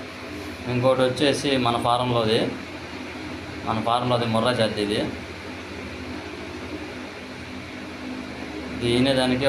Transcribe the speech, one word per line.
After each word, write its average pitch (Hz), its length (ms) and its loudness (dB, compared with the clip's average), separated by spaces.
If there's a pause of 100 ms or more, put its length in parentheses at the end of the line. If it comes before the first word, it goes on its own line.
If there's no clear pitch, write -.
(720)
ఇంకోటి 127 360 6
వచ్చేసి 131 420 2 (160)
మన 117 100 4 (100)
ఫారంలోది, 120 520 4 (1300)
మన 113 100 0 (100)
ఫారంలోది 120 460 4
ముర్రా 113 260 4
జాతి 107 260 2
ఇది. 104 140 0 (3750)
ఇది 117 120 -2 (100)
ఈనేదానికి 127 520 4